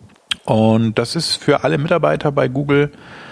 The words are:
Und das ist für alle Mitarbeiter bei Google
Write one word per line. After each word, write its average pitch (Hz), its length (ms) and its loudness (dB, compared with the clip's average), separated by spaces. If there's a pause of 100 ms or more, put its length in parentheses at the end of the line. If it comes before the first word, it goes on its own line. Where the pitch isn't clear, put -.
(460)
Und 110 520 2
das 120 180 -2
ist - 200 -4
für - 280 0
alle 151 140 0
Mitarbeiter 151 540 0
bei 135 160 0
Google 143 440 0 (400)